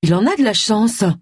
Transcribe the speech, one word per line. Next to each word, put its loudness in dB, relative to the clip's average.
Il 2
en 0
a 0
de 0
la 2
chance 0